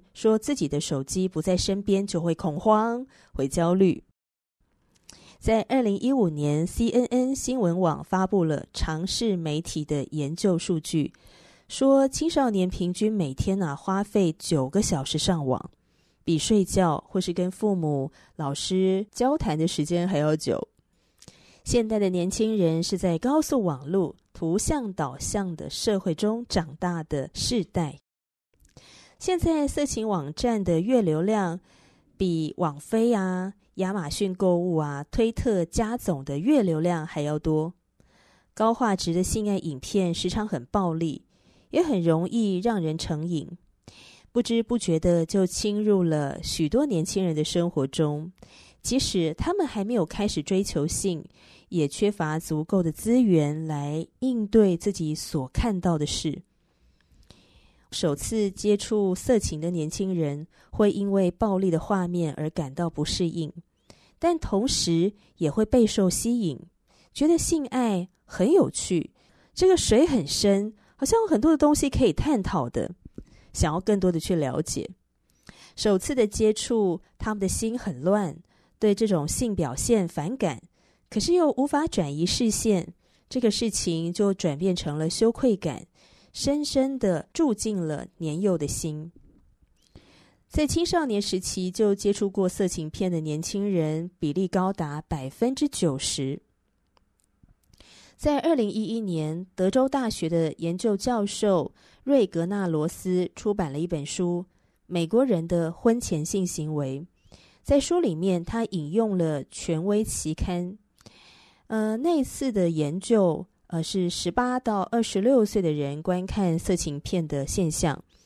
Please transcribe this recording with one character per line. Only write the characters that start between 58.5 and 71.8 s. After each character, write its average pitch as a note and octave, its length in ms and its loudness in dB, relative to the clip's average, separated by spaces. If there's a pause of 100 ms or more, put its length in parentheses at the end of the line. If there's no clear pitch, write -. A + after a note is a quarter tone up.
接 G#3 260 0
触 G3+ 380 0
色 A#3 240 2
情 D#3+ 200 -4
的 E3+ 120 -4
年 D#3+ 180 -2
轻 F#3+ 240 -4
人 D3+ 320 -2 (260)
会 G#3 200 4
因 G3+ 200 -2
为 F#3+ 200 4
暴 G3+ 260 0
力 F#3+ 140 2
的 E3 80 2
画 F#3 280 0
面 F3 280 -2
而 D3+ 160 -4
感 C#3 220 -6
到 E3+ 140 -2
不 D3+ 160 -4
适 E3+ 240 -2
应， D#3+ 240 -6 (680)
但 E4+ 180 2
同 G#3+ 300 0
时 E3+ 460 0 (240)
也 D#3 120 0
会 G#3+ 160 0
备 A3+ 220 6
受 G3 200 2
吸 A#3 340 0
引， D#3 180 -2 (540)
觉 D4 140 2
得 E4 100 6
性 D#4 300 -2
爱 G#3+ 400 0 (180)
很 G#3 260 2
有 F4+ 180 6
趣， - 420 -2 (420)
这 F#4 140 4
个 F4+ 100 8
水 C4+ 300 6
很 A#3 180 2
深， G3+ 480 2 (220)
好 C4+ 100 -4
像 A4+ 160 4
有 A4 60 2
很 D4 120 2
多 D4+ 120 4
的 D4+ 60 6
东 D4 180 6
西 C#4+ 120 2